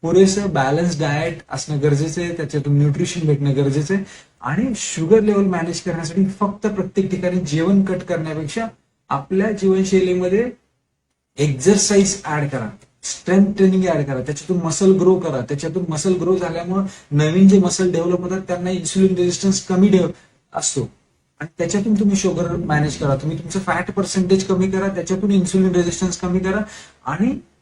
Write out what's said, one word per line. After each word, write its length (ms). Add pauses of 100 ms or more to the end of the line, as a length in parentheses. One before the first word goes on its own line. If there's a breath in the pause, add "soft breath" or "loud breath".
पुरेसं 500
बॅलन्स 480
डाएट 380 (120)
असणं 320
गरजेचं 400
आहे, 140
त्याच्यातून 420
न्यूट्रिशन 480
भेटणं 300
गरजेचं 380
आहे. 100 (360 loud breath)
आणि 360
शुगर 440
लेव्हल 260
मॅनेज 340
करण्यासाठी 460
फक्त 400
प्रत्येक 440
ठिकाणी 300
जेवण 420
कट 140
करण्यापेक्षा 680 (420)
आपल्या 420
जीवनशैलीमध्ये 1000 (880)
एक्सरसाइज 840
ॲड 240
करा, 200 (340)
स्ट्रेंथ 420 (120)
ट्रेनिंग 280
ॲड 200
करा, 160
त्याच्यातून 360
मसल 360
ग्रो 220
करा. 260
त्याच्यातून 480
मसल 240
ग्रो 240
झाल्यामुळं 480 (260 loud breath)
नवीन 380
जे 100
मसल 340
डेव्हलप 280
होतात, 200
त्यांना 300
इन्सुलिन 440
रेझिस्टन्स 520
कमी 220
डेव-, 220 (440 soft breath)
असतो 360 (500)
आणि 80 (100)
त्याच्यातून 360
तुम्ही 220
शुगर 400
मॅनेज 420
करा. 180
तुम्ही 220
तुमचं 200
फॅट 320
पर्सेंटेज 560
कमी 240
करा, 180
त्याच्यातून 420
इन्सुलिन 420
रेझिस्टन्स 440
कमी 220
करा 220 (460 loud breath)
आणि 320 (240)